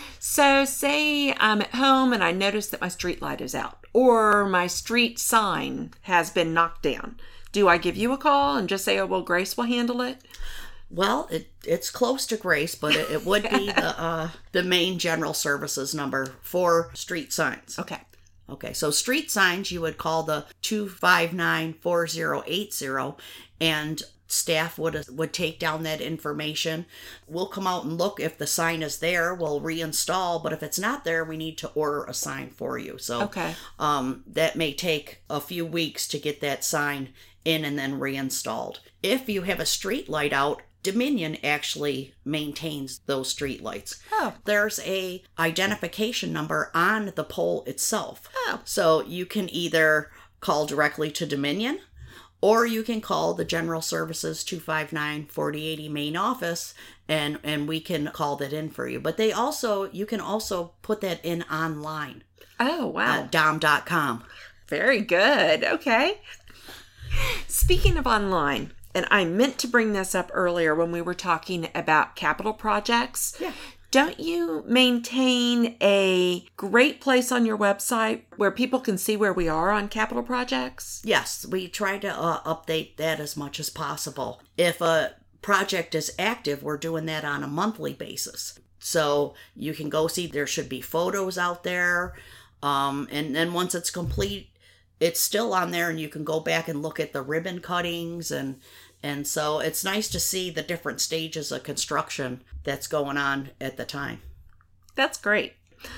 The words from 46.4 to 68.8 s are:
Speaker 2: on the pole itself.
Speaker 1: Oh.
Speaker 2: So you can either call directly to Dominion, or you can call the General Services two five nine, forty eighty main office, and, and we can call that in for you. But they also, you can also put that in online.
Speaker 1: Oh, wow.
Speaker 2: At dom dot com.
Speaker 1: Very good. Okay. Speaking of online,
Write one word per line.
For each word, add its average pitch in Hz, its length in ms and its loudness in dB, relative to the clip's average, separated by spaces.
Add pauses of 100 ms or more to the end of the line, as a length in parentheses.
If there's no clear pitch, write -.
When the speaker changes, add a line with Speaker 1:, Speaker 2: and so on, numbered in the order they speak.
Speaker 2:
on 196 400 2
the 151 100 -2
pole 175 420 -2
itself. - 640 -4 (180)
Speaker 1:
Oh. - 180 -4
Speaker 2:
So 160 380 4
you 180 240 -6
can 214 280 -2
either 156 560 4 (300)
call 151 260 2
directly 151 460 2
to 170 140 -4
Dominion, 151 540 -2 (640)
or 226 240 6
you 220 160 0
can 220 180 -2
call 165 320 0
the 170 140 -2
General 165 340 -2
Services 160 640 -4
two 175 160 -6
five 156 320 -4
nine, 151 320 -4
forty 151 420 -4
eighty 156 220 -6
main 147 280 -4
office, 180 580 -2 (340)
and, 151 340 0
and 147 240 -2
we 160 140 -2
can 151 280 -2
call 143 280 -2
that 139 160 -4
in 156 160 -4
for 123 180 -6
you. 127 140 -6
But 160 160 -2
they 220 160 2
also, 208 580 0
you 190 140 -4
can 214 160 -4
also 185 520 -4 (100)
put 214 180 -2
that 180 240 -4
in 170 200 -2
online. 151 800 -4 (360)
Speaker 1:
Oh, 269 260 2
wow. 139 360 2
Speaker 2:
At 135 100 -6
dom 156 260 4
dot 151 280 4
com. 143 380 0 (440)
Speaker 1:
Very 208 320 2
good. 196 640 4
Okay. 294 560 2 (1300)
Speaking - 500 6
of 269 100 0
online, 170 640 2 (200)